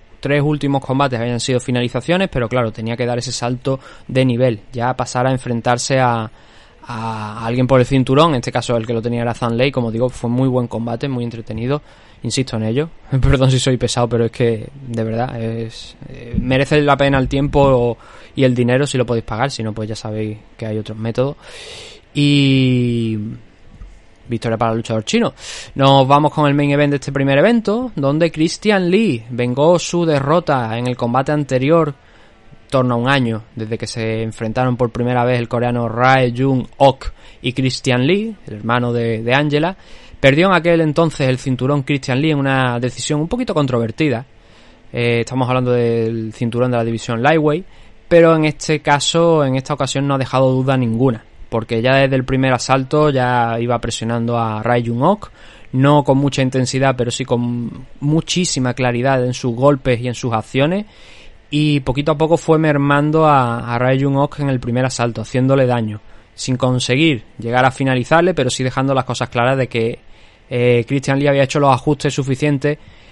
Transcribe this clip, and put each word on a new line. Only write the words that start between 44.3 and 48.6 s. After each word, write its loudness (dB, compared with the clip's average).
Eh, 0
estamos -2
hablando 0
del 0
cinturón -2
de 0
la 0
división -4
Lightweight, 2
pero 6
en 2
este -2